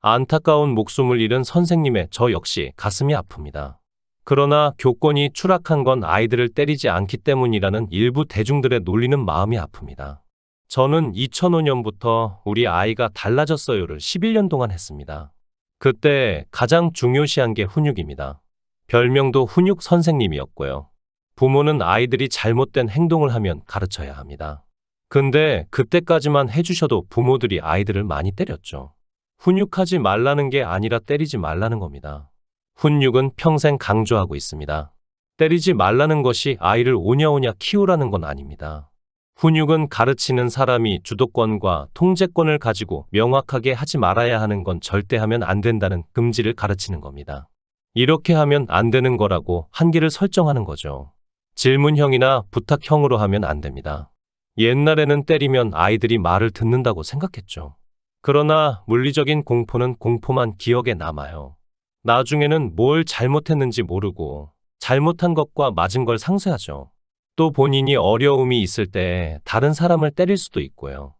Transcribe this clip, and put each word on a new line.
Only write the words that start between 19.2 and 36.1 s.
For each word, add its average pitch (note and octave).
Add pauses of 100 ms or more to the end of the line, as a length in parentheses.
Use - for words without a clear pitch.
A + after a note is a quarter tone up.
훈육 F3+
선생님이었고요. D#2+ (460)
부모는 C#3
아이들이 A#2+
잘못된 A#2+
행동을 D3+
하면 F#2
가르쳐야 F#2
합니다. C#2+ (440)
근데 C#3
그때까지만 D3
해주셔도 D3+
부모들이 A#2+
아이들을 G2
많이 E2
때렸죠. D2+ (460)
훈육하지 F#3
말라는 C3
게 C3+
아니라 G#2
때리지 D3
말라는 F#2+
겁니다. D2 (460)
훈육은 C3+
평생 D3+
강조하고 G#2+
있습니다. D2+ (460)
때리지 D#3+
말라는 C3+